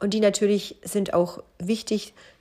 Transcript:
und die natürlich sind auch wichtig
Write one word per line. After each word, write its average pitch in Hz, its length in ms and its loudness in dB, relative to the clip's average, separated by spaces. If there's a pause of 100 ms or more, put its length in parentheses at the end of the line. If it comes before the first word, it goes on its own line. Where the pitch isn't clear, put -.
und 202 140 -2
die 220 60 0
natürlich 202 640 2
sind - 320 -2
auch 175 280 0 (160)
wichtig 214 540 -4 (280)